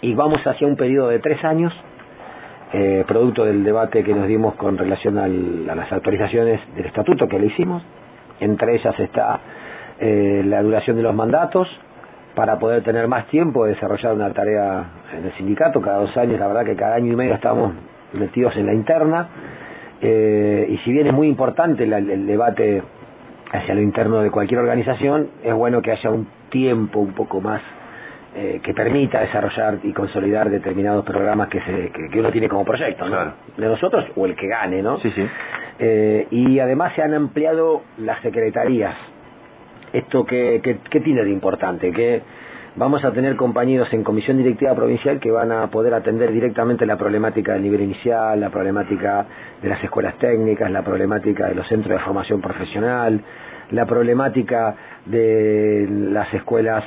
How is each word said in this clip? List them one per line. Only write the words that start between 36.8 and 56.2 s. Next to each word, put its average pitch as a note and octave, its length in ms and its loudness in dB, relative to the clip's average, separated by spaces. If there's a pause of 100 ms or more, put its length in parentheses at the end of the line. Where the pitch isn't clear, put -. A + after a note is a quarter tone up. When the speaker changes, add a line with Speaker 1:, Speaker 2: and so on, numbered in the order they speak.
Speaker 1:
se E3 80 0
han D3+ 120 0
ampliado D#3 680 2 (140)
las A2 240 -6
secretarías. A2 760 0 (960)
¿Esto B2+ 320 0
qué, B2 380 0
qué, A#2+ 160 -2 (100)
qué F#2 120 0
tiene B2 240 0
de G2+ 60 0
importante? F#2 600 -2
Que A#2 320 0 (540)
vamos C#3 280 0
a C3 80 2
tener B2+ 220 0
compañeros B2 580 0
en A2 120 0
comisión A2 320 0
directiva B2+ 380 2
provincial A#2+ 440 0
que A#2 120 -2
van A#2 200 2
a A2 180 0
poder A2+ 260 2
atender A2+ 360 0
directamente A#2 540 2
la G#2+ 120 0
problemática G#2 580 0
del G2 80 0
nivel G2+ 180 2
inicial, A2 580 0
la G2+ 120 -2
problemática G2+ 720 0 (380)
de G2 60 -4
las G#2 140 -4
escuelas G2 360 -2
técnicas, A2 520 2
la F#2+ 120 -2
problemática G2 640 0
de F2+ 80 -2
los F#2 100 -6
centros G#2+ 320 0
de - 60 -4
formación G2 360 -2
profesional, G#2+ 800 -2 (500)
la A#2 160 0
problemática A#2+ 880 2 (300)
de G#2+ 840 2
las G2+ 440 -2